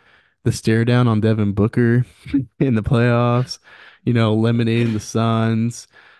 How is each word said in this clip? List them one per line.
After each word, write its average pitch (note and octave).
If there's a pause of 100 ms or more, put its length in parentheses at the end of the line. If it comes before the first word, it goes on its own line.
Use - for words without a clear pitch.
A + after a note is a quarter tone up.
(440)
The A2+
stare A2+
down B2
on G#2+
Devin G#2+
Booker A#2 (260)
<laughs> -
in C3+
the G#2+
playoffs, A#2+ (460)
you A#2+
know, A2+
eliminating A#2
the G#2
Suns, A2+ (320)